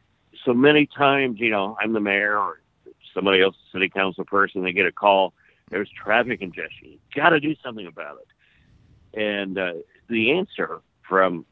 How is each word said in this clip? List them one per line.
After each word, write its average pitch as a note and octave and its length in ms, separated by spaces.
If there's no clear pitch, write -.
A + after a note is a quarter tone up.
so B2+ 100
many D3 320
times, C3+ 540
you A#2 100
know, G#2 320
I'm A2 120
the G#2+ 80
mayor G#2 360
or F#2+ 220
somebody F#2+ 300
else, F#2+ 140
city F#2 160
council F#2+ 340
person, G2 380
they F#2 100
get F#2+ 140
a E2 60
call, G2 420
"There's G2 180
traffic A2 520
congestion. E2+ 480
You D2 100
gotta E3 240
do D3+ 240
something A2 240
about D2+ 340
it." - 1000
And, G2+ 380
uh, F2+ 160
the A#2 240
answer F2 460
from F#2 500